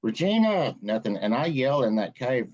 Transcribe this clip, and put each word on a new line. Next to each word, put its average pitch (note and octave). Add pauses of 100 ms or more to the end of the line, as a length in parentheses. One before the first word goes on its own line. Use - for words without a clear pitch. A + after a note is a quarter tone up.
Regina, F#3
nothing. G#2+
And G#2
I C#3+
yell C#3
in A2
that G#2+
cave B2